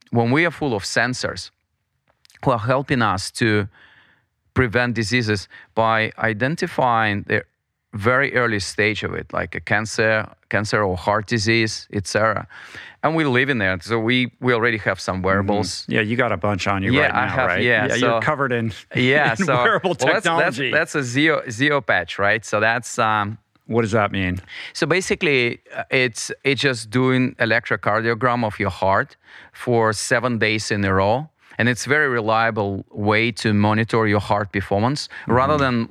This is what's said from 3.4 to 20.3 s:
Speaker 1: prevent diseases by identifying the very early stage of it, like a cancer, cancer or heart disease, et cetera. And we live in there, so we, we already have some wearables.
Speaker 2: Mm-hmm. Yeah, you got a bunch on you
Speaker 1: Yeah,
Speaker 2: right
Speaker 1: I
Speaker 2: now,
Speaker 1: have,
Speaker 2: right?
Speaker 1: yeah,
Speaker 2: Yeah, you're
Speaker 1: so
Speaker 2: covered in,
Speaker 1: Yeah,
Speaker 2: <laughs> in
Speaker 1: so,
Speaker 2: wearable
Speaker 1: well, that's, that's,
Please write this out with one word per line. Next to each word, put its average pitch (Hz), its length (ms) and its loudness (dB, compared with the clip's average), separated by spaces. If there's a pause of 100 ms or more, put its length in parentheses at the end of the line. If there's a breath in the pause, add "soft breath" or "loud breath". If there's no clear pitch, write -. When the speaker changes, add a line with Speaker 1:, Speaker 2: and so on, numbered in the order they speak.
Speaker 1:
prevent 123 400 0
diseases 107 540 0 (260 loud breath)
by 110 420 2
identifying 113 1120 0
the 107 160 -2 (500)
very 123 400 0
early 117 260 0
stage 104 420 -2
of 90 120 -6
it, 82 180 -10
like 87 220 -6
a 90 60 -6
cancer, 110 640 0 (240)
cancer 107 320 0
or 92 140 0
heart 104 300 0
disease, 113 640 0
et 101 140 -4
cetera. 104 400 0 (560 loud breath)
And 156 140 0
we 160 80 2
live 131 240 2
in 135 100 0
there, 95 220 0
so 113 180 -2
we, 120 320 0 (100)
we 127 120 2
already 117 260 2
have 98 220 -2
some 90 220 -4
wearables. 101 460 0 (140)
Speaker 2:
Mm-hmm. - 100 -8
Yeah, 113 100 2
you 110 140 -2
got 123 160 0
a 98 40 -2
bunch 101 300 -2
on 98 160 0
you 98 100 0
Speaker 1:
Yeah, 139 100 2
Speaker 2:
right 143 120 0
Speaker 1:
I 120 120 0
Speaker 2:
now, 92 80 -6
Speaker 1:
have, 127 120 0
Speaker 2:
right? 92 160 0
Speaker 1:
yeah, 113 240 2
Speaker 2:
Yeah, - 80 0
you're 113 40 0
Speaker 1:
so 117 220 2
Speaker 2:
covered 139 320 -2
in, 113 200 -2 (220)
Speaker 1:
Yeah, 131 360 2
Speaker 2:
<laughs> 113 80 -4
in 98 60 -2
Speaker 1:
so, 139 100 2
Speaker 2:
wearable 175 360 2
Speaker 1:
well, 170 40 0
that's, 156 320 0
that's, 170 300 0